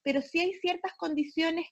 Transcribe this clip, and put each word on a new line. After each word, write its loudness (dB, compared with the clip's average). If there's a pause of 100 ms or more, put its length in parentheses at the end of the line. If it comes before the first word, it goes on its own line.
pero 2
sí -2
hay 2
ciertas -2
condiciones 0